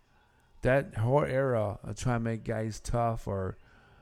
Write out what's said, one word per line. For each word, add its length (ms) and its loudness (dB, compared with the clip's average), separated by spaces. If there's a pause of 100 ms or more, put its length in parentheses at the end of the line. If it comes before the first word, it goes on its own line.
(640)
That 340 2
whole 280 4
era 580 0
of 140 -8
trying 240 0
to 40 -4
make 200 -2
guys 360 -4
tough 460 0
or, 300 -4 (460)